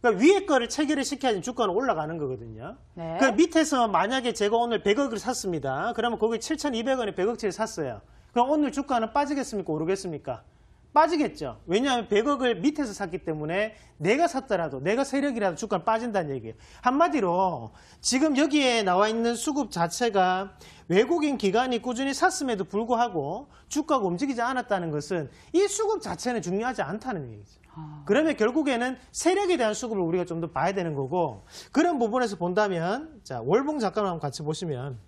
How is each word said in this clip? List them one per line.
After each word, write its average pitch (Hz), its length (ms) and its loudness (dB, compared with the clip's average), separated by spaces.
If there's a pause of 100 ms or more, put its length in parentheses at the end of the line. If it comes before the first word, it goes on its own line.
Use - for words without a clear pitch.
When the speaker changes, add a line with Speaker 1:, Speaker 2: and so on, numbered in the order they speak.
Speaker 1:
그러니까 214 220 4
위에 381 220 6
거를 262 220 2
체결을 285 360 0
시켜야지 233 380 -2
주가는 226 320 -2
올라가는 170 440 0
거거든요. 127 580 -8 (200)
Speaker 2:
네. 165 240 -8
Speaker 1:
그러니까 262 140 4
밑에서 302 540 4
만약에 240 460 0
제가 208 240 0
오늘 233 260 0
백억을 220 360 0
샀습니다. 170 760 -4
그러면 233 240 -2
거기 226 200 0
칠천이백 262 600 -2
원에 208 160 -4
백억치를 214 360 -2
샀어요. 151 500 -6 (320)
그럼 247 160 4
오늘 294 220 2
주가는 262 420 -2
빠지겠습니까? 269 580 -2
오르겠습니까? 160 720 -4 (500)
빠지겠죠. 294 760 2
왜냐하면 240 420 0
백억을 233 500 2
밑에서 277 320 0
샀기 185 280 -6
때문에 165 560 -4 (220)
내가 254 300 4
샀더라도, 175 540 -2
내가 220 240 2
세력이라도 233 500 -2
주가는 202 300 -4
빠진다는 214 500 0
얘기예요. 113 200 -10 (260)
한마디로 190 880 2 (300)
지금 269 340 2
여기에 269 480 4
나와 190 240 4
있는 233 280 0
수급 269 360 -2
자체가 185 840 0 (320)
외국인 269 480 2
기관이 226 440 2
꾸준히 254 320 -4
샀음에도 254 520 0
불구하고 220 840 -2 (220)
주가가 277 360 0
움직이지 233 360 -2
않았다는 233 500 -2
것은 147 380 -4 (240)
이 330 140 4
수급 415 340 -2
자체는 220 400 -4
중요하지 208 400 -4
않다는 165 500 -6
얘기죠. 104 300 -20 (120)
Speaker 2:
아. 151 320 -16
Speaker 1:
그러면 294 300 4
결국에는 254 640 0 (160)
세력에 359 420 2
대한 220 180 2
수급을 214 300 -4
우리가 170 220 0
좀 165 160 -6
더 165 60 -4
봐야 165 260 0
되는 170 200 -2
거고, 139 520 -2 (260)
그런 320 280 2
부분에서 226 360 0
본다면, 190 880 -2
자, 123 220 -8
월봉 269 340 2
잠깐 208 240 0
한번 175 160 -2
같이 143 240 -6
보시면 143 640 -6